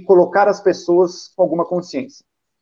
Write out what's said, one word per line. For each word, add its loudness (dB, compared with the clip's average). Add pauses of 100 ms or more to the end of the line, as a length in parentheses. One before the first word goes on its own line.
colocar 4
as -2
pessoas -2
com 0
alguma -2
consciência, -10 (380)